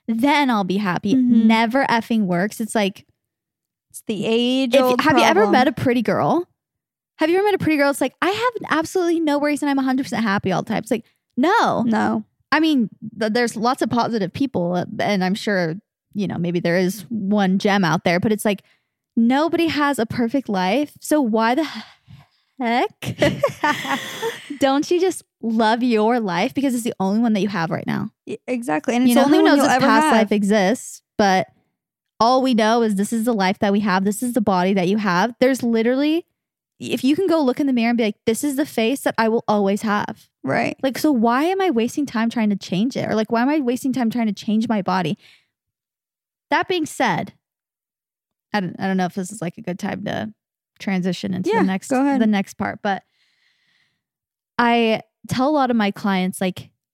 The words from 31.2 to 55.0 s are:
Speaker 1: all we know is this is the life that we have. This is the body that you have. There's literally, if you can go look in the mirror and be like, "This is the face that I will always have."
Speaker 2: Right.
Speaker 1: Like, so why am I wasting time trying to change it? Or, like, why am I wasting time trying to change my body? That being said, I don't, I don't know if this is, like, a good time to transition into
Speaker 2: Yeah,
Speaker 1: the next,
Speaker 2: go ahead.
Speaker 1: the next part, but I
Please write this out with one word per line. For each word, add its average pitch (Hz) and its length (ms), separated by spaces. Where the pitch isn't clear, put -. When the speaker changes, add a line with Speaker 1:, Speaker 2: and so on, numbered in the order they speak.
Speaker 1:
all 254 220
we 262 120
know 220 280
is 214 140
this 202 180
is 226 120
the 240 80
life 190 260
that 202 120
we 202 100
have. 190 240
This 208 180
is 247 100
the 220 80
body 190 320
that 180 140
you 202 100
have. 202 420
There's 254 240
literally, 254 640
if 226 240
you 277 120
can 381 120
go 320 140
look 254 180
in 294 80
the 269 60
mirror 233 160
and 240 80
be 240 80
like, 214 200
"This 226 180
is 285 140
the 294 80
face 233 360
that 269 160
I 226 120
will 226 180
always 202 360
have." 208 460
Speaker 2:
Right. - 400
Speaker 1:
Like, 262 140
so 302 140
why 240 320
am 381 180
I 370 100
wasting 240 340
time 233 240
trying 220 200
to 202 60
change 202 420
it? - 120
Or, 202 60
like, 220 160
why 233 100
am 262 80
I 311 100
wasting 254 340
time 233 160
trying 233 180
to 202 60
change 220 360
my 220 120
body? 180 360
That 339 180
being 359 180
said, 202 480
I 208 80
don't, 175 180
I 196 80
don't 190 100
know 180 80
if 170 100
this 185 160
is, 214 100
like, 175 160
a - 40
good 180 180
time 190 260
to 214 280
transition 190 540
into 185 160
Speaker 2:
Yeah, 440 100
Speaker 1:
the 190 80
next, 190 220
Speaker 2:
go 254 120
ahead. 277 200
Speaker 1:
the 220 60
next 202 280
part, 202 260
but 196 220
I 233 440